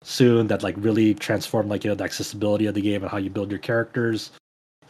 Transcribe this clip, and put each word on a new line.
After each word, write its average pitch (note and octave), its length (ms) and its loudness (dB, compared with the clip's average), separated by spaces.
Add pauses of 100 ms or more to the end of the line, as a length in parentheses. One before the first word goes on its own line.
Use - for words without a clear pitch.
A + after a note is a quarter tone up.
soon A#2 440 4
that, G#2 140 0
like, F#2 160 -2
really G#2+ 360 4
transform, G#2 540 -2
like, G2+ 160 -4
you G#2+ 60 0
know, G2+ 60 2
the G2 80 -6
accessibility G#2 640 -2
of G2+ 80 -2
the G2+ 80 -2
game G2+ 200 0
and F#2+ 80 -6
how G#2 60 -6
you F#2+ 140 -4
build G#2 200 -4
your F#2+ 100 -6
characters, A#2 680 -2 (600)